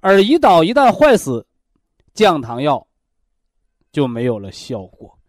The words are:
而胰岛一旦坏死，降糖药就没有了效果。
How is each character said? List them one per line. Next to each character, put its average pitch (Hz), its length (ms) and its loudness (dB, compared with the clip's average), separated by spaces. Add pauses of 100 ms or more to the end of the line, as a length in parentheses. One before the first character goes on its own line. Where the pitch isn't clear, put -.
而 196 180 2
胰 226 200 2
岛 190 260 4
一 220 100 -4
旦 262 180 4
坏 285 240 4
死， 120 300 -6 (640)
降 180 300 0
糖 120 180 -12
药 139 240 -2 (1080)
就 143 140 -4
没 117 180 -8
有 117 140 -4
了 98 120 -16
效 107 320 -14
果。 - 340 -20 (120)